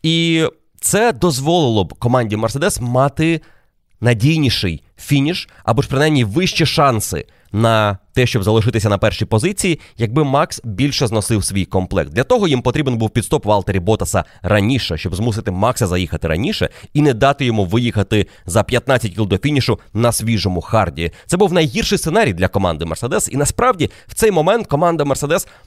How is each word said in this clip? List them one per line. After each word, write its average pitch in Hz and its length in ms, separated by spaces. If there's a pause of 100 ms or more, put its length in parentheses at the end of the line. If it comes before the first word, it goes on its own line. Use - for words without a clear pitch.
І 165 400 (380)
це 220 320
дозволило 135 720
б 78 100
команді 117 440
Мерседес 139 440
мати 143 600 (600)
надійніший 120 840 (140)
фініш 143 520 (140)
або 113 180
ж 110 80
принаймні 143 340
вищі 156 420
шанси 123 600 (260)
на 107 460 (160)
те, 127 120
щоб 110 180
залишитися 110 460
на 101 80
першій 104 280
позиції, 170 540 (180)
якби 117 260
Макс 143 400
більше 123 440
зносив 104 360
свій 95 220
комплект. 92 460
Для 107 120
того 220 240
їм 127 140
потрібен 127 360
був 110 120
підстоп - 360
Валтері 101 340
Ботаса 85 440 (180)
раніше, 104 560
щоб 87 180
змусити 104 360
Макса 104 360
заїхати 85 400
раніше 92 420 (240)
і 147 80
не 147 120
дати 135 320
йому 110 200
виїхати 107 600 (180)
за 113 180
п'ятнадцять 120 520
кіл 107 120
до 110 100
фінішу 135 420 (140)
на 117 180
свіжому 101 500
харді. 82 500 (140)
Це 175 120
був 185 160
найгірший 170 440
сценарій 165 360
для 87 140
команди 85 380
Мерседес, 117 460
і 131 60
насправді 165 520 (180)
в - 60
цей 220 180
момент 185 360
команда 170 360
Мерседес 143 440 (200)